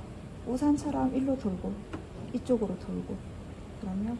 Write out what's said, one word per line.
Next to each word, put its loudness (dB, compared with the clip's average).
우산처럼 4
일로 4
돌고 0
이쪽으로 2
돌고. -4
그러면 0